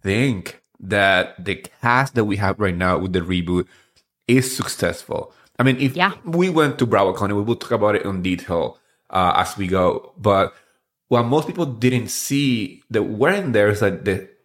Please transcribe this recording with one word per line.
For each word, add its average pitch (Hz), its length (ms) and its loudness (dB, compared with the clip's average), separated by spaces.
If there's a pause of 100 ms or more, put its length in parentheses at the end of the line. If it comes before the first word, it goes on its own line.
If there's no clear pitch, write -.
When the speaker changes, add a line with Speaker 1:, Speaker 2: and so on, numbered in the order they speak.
Speaker 1:
think 104 580 -2 (200)
that 95 640 0
the 95 120 -4 (260)
cast 123 320 2
that 113 100 2
we 101 120 -2
have 98 220 -2
right 92 180 0
now 92 220 0
with 92 140 -4
the 90 80 2
reboot 90 460 0 (600)
is 127 280 2
successful. - 760 -6 (260)
I 123 40 0
mean, 127 160 2
if 135 180 -2
Speaker 2:
Yeah. 185 160 2 (120)
Speaker 1:
we 175 240 0
went 156 300 0
to 127 80 2
BravoCon, 101 500 2
we 101 60 -2
will 113 140 -2
talk - 160 -6
about 104 220 2
it 98 120 -2
in 95 160 -6
detail, 87 560 -4 (320)
uh, 90 260 2
as - 220 -2
we 98 80 -4
go. 90 500 0
But 98 380 2 (540)
what 120 160 2
most 147 220 0
people 175 200 -4
didn't 120 420 0
see 131 840 -4
that 107 120 0
weren't 143 500 0
there 104 160 4
is 104 120 0
that 95 260 0
the - 220 -2 (160)